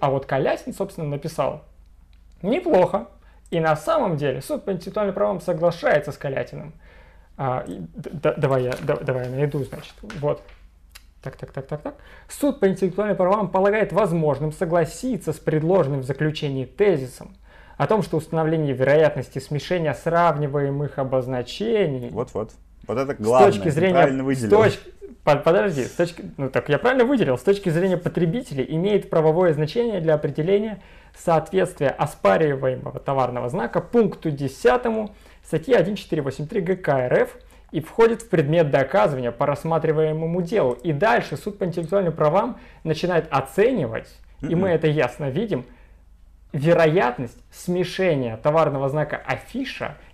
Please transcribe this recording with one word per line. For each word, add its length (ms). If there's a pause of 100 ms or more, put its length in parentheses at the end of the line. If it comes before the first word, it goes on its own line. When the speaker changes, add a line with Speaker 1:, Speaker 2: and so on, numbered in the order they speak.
Speaker 1:
«А 80
вот 160
Калятин, 480
собственно, 340
написал 540 (800)
неплохо». 680 (440)
И 80
на 160
самом 420
деле 240
суд 240
по 60
интеллектуальным 420
правам 260
соглашается 720
с 60
Калятиным. 560 (640)
А, 300
и 120
д-, 320
д-, 260
давай 260
я, 80
д-, 300
давай 240
я 40
найду, 340
значит. 300 (260)
Вот. 220 (800)
Так, 160
так, 140
так, 160
так, 140
так. 140 (320)
«Суд 320
по 80
интеллектуальным 500
правам 320
полагает 440
возможным 580
согласиться 800
с 80
предложенным 640
в 40
заключении 600
тезисом 720 (420)
о 100
том, 160
что 140
установление 560
вероятности 640
смешения 540
сравниваемых 1040
обозначений 1120
Speaker 2:
Вот-вот. 420 (360)
Вот 100
это 160
Speaker 1:
с 40
Speaker 2:
главное, 340
Speaker 1:
точки 140
Speaker 2:
ты 60
Speaker 1:
зрения, 220
Speaker 2:
правильно 300
Speaker 1:
с 20
Speaker 2:
выделил. 240 (140)
Speaker 1:
точ-, 160 (440)
по-, 120
подожди, 500
с 60
точки, 340 (120)
ну 120
так 200
я 100
правильно 260
выделил, 320
с 60
точки 260
зрения 280
потребителей 720
имеет 400
правовое 440
значение 480
для 140
определения 680 (360)
соответствия 720
оспариваемого 1120
товарного 500
знака 320
пункту 500
десятому 840 (280)
статьи 300
один 220
четыре 260
восемь 240
три 160
Г 140
К 140
Р 320
Ф 160 (340)
и 80
входит 420
в 80
предмет 400
доказывания 640
по 140
рассматриваемому 960
делу». 320
И 200
дальше 440
суд 200
по 60
интеллектуальным 500
правам 440 (260)
начинает 480
оценивать, 760 (320)
и 140
мы 120
Speaker 2:
Мгм. 80
Speaker 1:
это 120
ясно 420
видим, 360 (880)
вероятность 840 (140)
смешения 880
товарного 500
знака 300
афиша 760 (180)